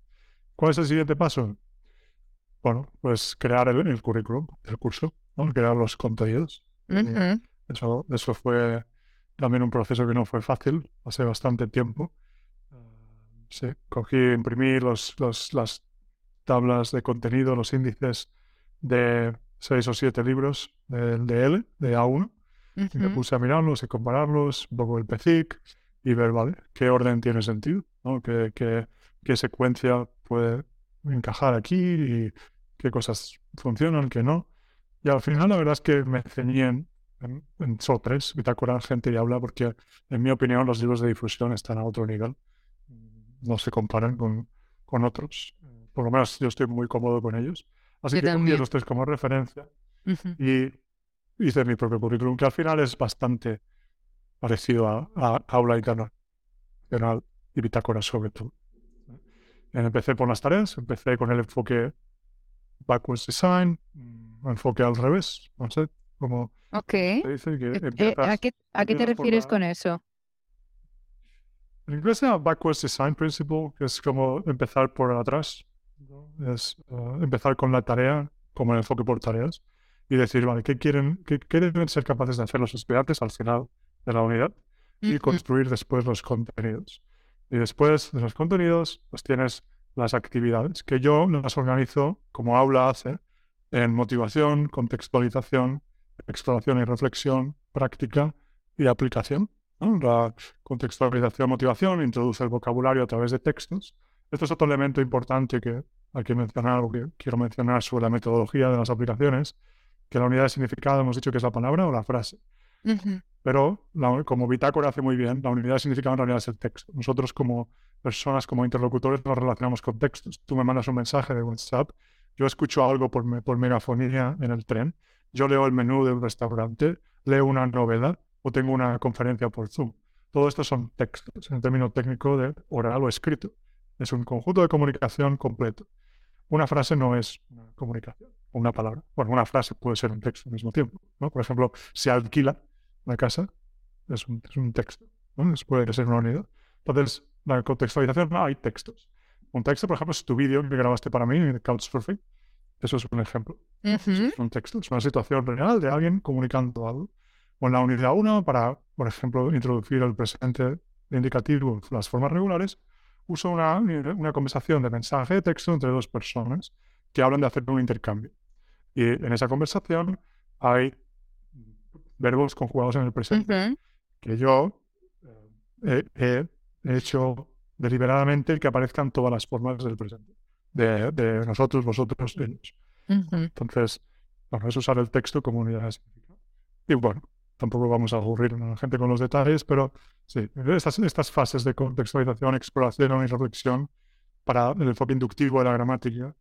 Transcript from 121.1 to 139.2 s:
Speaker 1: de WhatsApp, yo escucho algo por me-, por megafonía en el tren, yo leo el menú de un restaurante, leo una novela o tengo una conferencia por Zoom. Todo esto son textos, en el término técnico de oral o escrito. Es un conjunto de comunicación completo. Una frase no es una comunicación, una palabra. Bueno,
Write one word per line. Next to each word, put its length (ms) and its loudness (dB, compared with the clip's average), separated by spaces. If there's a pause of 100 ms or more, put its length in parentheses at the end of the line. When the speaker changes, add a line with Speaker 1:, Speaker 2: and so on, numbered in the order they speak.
Speaker 1:
de 80 -2
WhatsApp, 500 -4 (440)
yo 100 2
escucho 380 0
algo 260 2
por 140 -2
me-, 180 -2
por 160 0
megafonía 840 0
en 100 -2
el 140 -4
tren, 300 -2 (360)
yo 160 0
leo 180 4
el 60 4
menú 340 2
de 60 4
un 100 0
restaurante, 800 -2 (240)
leo 220 4
una 220 2
novela 520 0 (220)
o 100 -4
tengo 220 0
una 260 0
conferencia 500 -2
por 200 -8
Zoom. 240 -6 (380)
Todo 180 4
esto 160 -4
son 320 -4
textos, 520 -8
en 80 -2
el 40 -4
término 300 2
técnico 460 0
de 160 -2 (140)
oral 360 0
o 40 2
escrito. 460 -2 (440)
Es 140 -6
un 140 -2
conjunto 360 0
de 60 6
comunicación 720 0
completo. 500 -4 (640)
Una 180 2
frase 300 0
no 180 2
es 240 -4 (100)
una 260 -20
comunicación, 540 -12 (220)
una 220 2
palabra. 300 -4 (120)
Bueno, 160 0